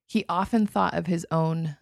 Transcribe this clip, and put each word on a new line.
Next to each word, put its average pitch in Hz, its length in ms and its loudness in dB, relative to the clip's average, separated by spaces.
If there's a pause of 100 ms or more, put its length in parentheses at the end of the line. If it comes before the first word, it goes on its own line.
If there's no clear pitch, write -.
he - 220 -2
often 196 400 2
thought 190 260 0
of 170 140 -2
his 170 240 -2
own 160 500 0